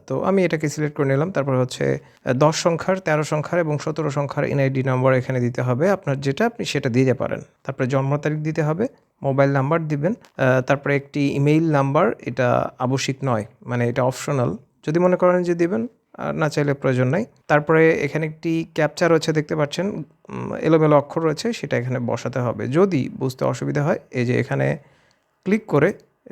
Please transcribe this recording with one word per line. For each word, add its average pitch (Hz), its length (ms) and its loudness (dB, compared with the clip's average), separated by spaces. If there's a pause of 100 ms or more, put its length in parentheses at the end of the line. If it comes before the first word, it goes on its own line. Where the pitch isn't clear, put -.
তো 135 160 -4
আমি 190 220 2
এটাকে 160 240 0
সিলেক্ট 147 280 -4
করে 139 120 0
নিলাম। 143 220 0
তারপর 139 260 0
হচ্ছে, 131 420 0
আহ, - 340 -8
দশ 151 240 4
সংখ্যার, 175 400 0
তেরো 156 280 0
সংখ্যার 156 360 -2
এবং 151 180 -2
সতেরো 156 320 -4
সংখ্যার 143 340 -2
এনআইডি 135 380 0
নাম্বার 131 320 2
এখানে 127 260 0
দিতে 120 220 -2
হবে। 127 280 0
আপনার 143 300 -2
যেটা 139 260 0
আপনি 233 180 -6
সেটা 139 240 -2
দিতে 123 260 4
পারেন। - 260 -4 (240)
তারপরে 135 220 -4
জন্ম 139 300 0
তারিখ 151 220 -4
দিতে 156 240 -2
হবে, 160 240 0 (360)
মোবাইল 139 280 4
নাম্বার 147 380 0
দিবেন, 151 260 -2
আহ, 131 460 0
তারপরে 139 360 0
একটি 139 320 -2
ইমেইল 151 420 2
নাম্বার, 147 500 2
এটা 123 580 0
আবশ্যিক 131 460 -2
নয়, 113 200 0 (180)
মানে 123 260 -2
এটা 123 140 0
অপশনাল। 135 540 -2 (300)
যদি 156 120 0
মনে 180 180 4
করেন 180 260 2
যে 175 120 0
দিবেন, 180 320 0 (280)
আর 143 200 -6
না 156 140 0
চাইলে 143 260 0
প্রয়োজন 127 340 0
নাই। 185 180 0 (200)
তারপরে 160 540 4
এখানে 151 260 -2
একটি 160 380 -4 (100)
ক্যাপচা 156 340 0
রয়েছে 160 240 2
দেখতে 156 240 -2
পাচ্ছেন, 165 480 -4 (240)
উম, 123 260 -8
এলোমেলো 156 420 4
অক্ষর 143 260 0
রয়েছে, 160 300 -2
সেটা 135 240 -4
এখানে 123 220 -2
বসাতে 117 400 -4
হবে। 113 300 -2
যদি 156 400 2
বুঝতে 131 360 -6
অসুবিধা 139 400 -2
হয়, 180 140 0 (120)
এই 123 160 -2
যে 120 140 2
এখানে 139 380 -2 (640)
ক্লিক 214 220 0
করে 160 260 2 (400)